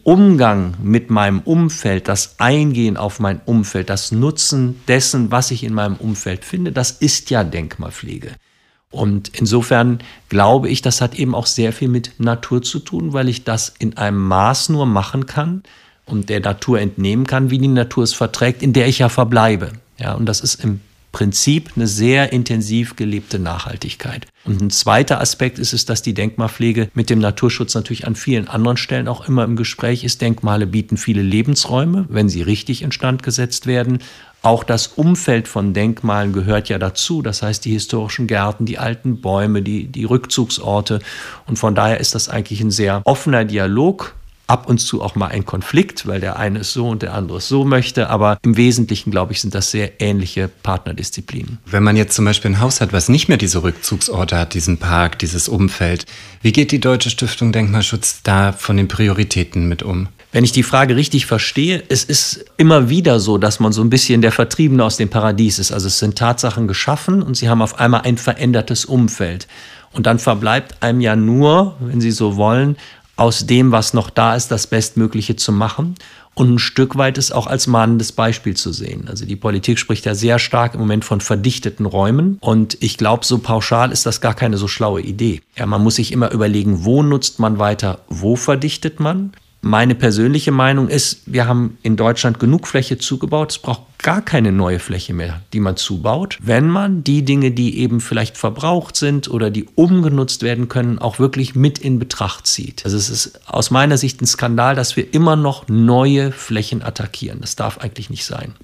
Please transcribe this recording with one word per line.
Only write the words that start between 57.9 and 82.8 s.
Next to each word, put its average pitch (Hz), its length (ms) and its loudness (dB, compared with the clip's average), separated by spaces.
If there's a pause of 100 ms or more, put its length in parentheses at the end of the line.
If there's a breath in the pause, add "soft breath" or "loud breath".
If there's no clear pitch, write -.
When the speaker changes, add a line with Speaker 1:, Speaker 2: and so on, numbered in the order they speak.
Speaker 2:
da 98 280 4
von 98 240 -2
den 95 140 2
Prioritäten 95 800 0
mit 85 140 -4
um? 92 260 -4 (240 soft breath)
Speaker 1:
Wenn 117 100 2
ich 123 80 2
die 127 120 2
Frage 131 340 4
richtig 143 300 0
verstehe, 151 600 0
es 131 160 0
ist - 400 -2 (140)
immer 156 320 6
wieder 147 320 4
so, 104 160 2
dass 107 240 2
man 110 100 4
so 107 100 0
ein 117 80 4
bisschen 120 320 4
der 110 120 4
Vertriebene 131 500 4
aus 110 140 0
dem 107 120 0
Paradies 107 500 2
ist. 95 120 -2
Also 98 160 -4
es - 120 -2
sind 107 180 0
Tatsachen 117 500 0
geschaffen 151 540 0
und 131 160 -2
sie 120 100 -2
haben 117 140 4
auf 110 180 -2
einmal 120 220 4
ein 120 160 0
verändertes 120 640 0
Umfeld. 107 640 0 (460 loud breath)
Und 117 140 0
dann 117 120 4
verbleibt 117 640 0
einem 120 160 2
ja 110 160 2
nur, 147 640 4
wenn 120 200 -2
Sie 117 120 2
so 104 260 0
wollen, 123 400 2 (440 loud breath)
aus 117 240 2
dem, 127 260 6
was 110 220 2
noch 113 160 0
da 113 260 2
ist, 123 140 -4
das - 160 -2
Bestmögliche 110 720 -2
zu - 160 -2
machen 110 420 -2 (400 loud breath)
und 123 220 4
ein 120 40 2
Stück 131 380 0
weit 135 220 0
es - 120 -2
auch 120 140 -2
als 135 220 -2
mahnendes 113 460 2
Beispiel 110 420 -2
zu - 180 -6
sehen. - 340 -10
Also 104 180 -10
die 98 100 -8
Politik 107 420 0
spricht - 280 -2
ja 107 100 -2
sehr 117 240 2
stark 120 340 0
im - 60 -8
Moment 107 260 0
von 104 160 0
verdichteten 107 640 -2
Räumen 123 540 2
und 110 400 2
ich - 180 -4